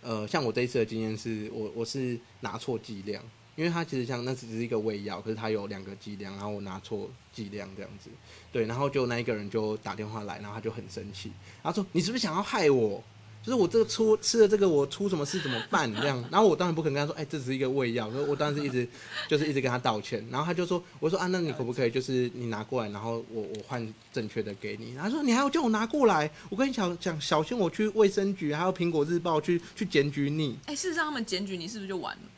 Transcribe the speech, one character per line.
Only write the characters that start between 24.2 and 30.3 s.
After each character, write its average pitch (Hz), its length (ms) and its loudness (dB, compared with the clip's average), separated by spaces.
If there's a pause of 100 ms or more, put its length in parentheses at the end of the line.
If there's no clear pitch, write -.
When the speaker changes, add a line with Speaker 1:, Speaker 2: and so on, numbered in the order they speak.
Speaker 1:
确 110 140 -4
的 104 120 -4
给 104 220 -8
你？” 117 200 -10
然 147 80 -8
后 202 40 0
他 240 60 -2
说 302 80 0
：“你 254 100 4
还 233 60 6
要 277 100 4
叫 320 140 0
我 247 60 2
拿 220 180 2
过 277 200 4
来？ 156 220 6 (200)
我 196 80 -6
跟 262 120 2
你 262 40 -2
讲， 175 260 0
讲， 160 220 -2
小 156 200 4
心 196 160 -2
我 180 140 2
去 214 180 0
卫 208 200 6
生 196 260 2
局， 151 180 -2
还 156 120 0
有 185 80 2
苹 175 180 0
果 151 140 4
日 170 140 0
报 160 220 2
去， 175 200 2 (160)
去 220 80 -2
检 147 260 4
举 143 180 0
你。” 147 280 0 (100)